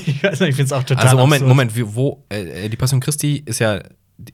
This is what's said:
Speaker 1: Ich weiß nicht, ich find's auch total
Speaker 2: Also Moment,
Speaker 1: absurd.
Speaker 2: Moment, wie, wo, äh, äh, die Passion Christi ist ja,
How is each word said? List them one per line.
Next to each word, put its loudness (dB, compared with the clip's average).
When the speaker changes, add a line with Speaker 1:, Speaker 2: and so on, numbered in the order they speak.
Speaker 1:
Ich -2
weiß 0
nicht, 2
ich -2
find's 0
auch -2
total 0
Speaker 2:
Also 6
Moment, 6
Speaker 1:
absurd. 2
Speaker 2:
Moment, 4
wie, -4
wo, -4
äh, -8
äh, -4
die -8
Passion 0
Christi -2
ist -6
ja, 0